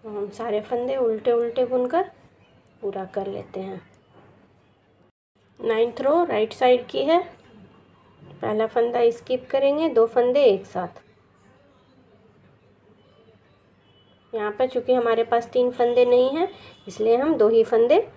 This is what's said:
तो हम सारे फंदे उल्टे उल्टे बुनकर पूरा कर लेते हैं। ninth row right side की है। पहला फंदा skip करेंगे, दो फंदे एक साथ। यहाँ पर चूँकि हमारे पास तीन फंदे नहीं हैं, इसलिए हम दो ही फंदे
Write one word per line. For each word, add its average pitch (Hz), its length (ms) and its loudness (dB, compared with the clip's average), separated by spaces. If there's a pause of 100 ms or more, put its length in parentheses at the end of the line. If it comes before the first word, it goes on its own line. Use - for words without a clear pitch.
तो 226 60 -14
हम 208 200 -6
सारे 214 320 -4
फंदे 247 360 -4
उल्टे 226 340 -2
उल्टे 233 340 0
बुनकर 254 440 -2 (720)
पूरा 196 240 -8
कर 196 220 -8
लेते 196 320 -12
हैं। 190 200 -12 (1800)
ninth 226 420 -2
row 302 220 2
right 220 280 -2
side 254 340 2
की - 180 -6
है। 330 140 2 (1200)
पहला 220 260 -2
फंदा 240 340 -2 (100)
skip 254 400 -6
करेंगे, 277 380 0
दो 226 180 2
फंदे 247 380 2
एक 196 220 2
साथ। - 360 -10 (3250)
यहाँ 214 200 -4
पर 254 160 -2
चूँकि 254 260 0
हमारे 226 300 2
पास 233 240 -2
तीन 247 240 0
फंदे 247 320 2
नहीं 247 260 4
हैं, 330 180 -2 (400)
इसलिए 220 280 0
हम 294 200 0
दो 220 120 4
ही 226 160 4
फंदे 240 320 4 (200)